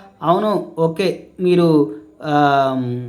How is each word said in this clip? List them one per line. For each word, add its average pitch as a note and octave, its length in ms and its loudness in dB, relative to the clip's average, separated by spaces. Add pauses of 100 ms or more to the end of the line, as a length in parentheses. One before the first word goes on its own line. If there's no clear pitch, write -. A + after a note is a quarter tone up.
(220)
"అవును, F#3+ 560 0
ఓకే, E3 480 -2 (140)
మీరు, E3+ 540 2 (280)
ఆ, D#3 80 -8 (800)